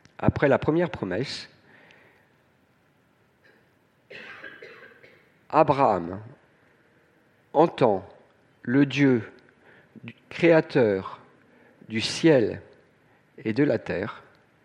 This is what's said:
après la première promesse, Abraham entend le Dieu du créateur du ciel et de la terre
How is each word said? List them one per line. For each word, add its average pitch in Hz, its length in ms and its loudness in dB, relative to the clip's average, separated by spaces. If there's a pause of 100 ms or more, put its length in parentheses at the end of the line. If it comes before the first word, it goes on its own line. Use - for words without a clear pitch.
(180)
après - 300 0
la 120 100 4
première 160 320 -2
promesse, - 580 -8 (4000)
Abraham 117 720 0 (1300)
entend 123 560 0 (540)
le 139 240 2
Dieu 131 440 0 (760)
du 117 100 -18 (160)
créateur 143 920 2 (680)
du 110 120 -6
ciel 110 600 2 (760)
et 110 140 -6
de 131 120 0
la 113 140 0
terre 92 440 -8 (420)